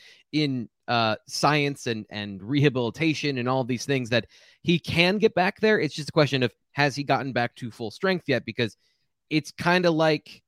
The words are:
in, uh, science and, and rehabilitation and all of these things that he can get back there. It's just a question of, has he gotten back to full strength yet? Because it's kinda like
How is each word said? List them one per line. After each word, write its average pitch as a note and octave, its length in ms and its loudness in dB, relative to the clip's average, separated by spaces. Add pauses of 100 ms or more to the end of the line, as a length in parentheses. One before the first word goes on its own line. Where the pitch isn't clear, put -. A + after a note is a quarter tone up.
(320)
in, C#3 380 -2 (180)
uh, A2+ 280 2 (100)
science C#3+ 640 0
and, A2 240 -4
and G2+ 320 -10
rehabilitation C3+ 960 0
and A#2+ 100 -2
all C3 120 0
of A#2 60 -6
these B2 160 -4
things B2+ 280 -2
that A#2 160 0 (340)
he E3+ 160 2
can F3+ 400 0
get G#3+ 160 2
back F#3 260 0
there. G#3+ 200 2
It's D3+ 160 -4
just D3 140 -10
a - 20 -10
question C#3 320 2
of, A#2 100 0 (200)
has C#3+ 220 0
he C#3+ 80 -6
gotten C3+ 300 -2
back A#2+ 220 -2
to A#2 160 -12
full A2 180 -10
strength F#3 380 -2
yet? A#2+ 180 0
Because A2+ 320 -4 (540)
it's D3+ 180 -2
kinda F3 400 2
like D#3+ 580 0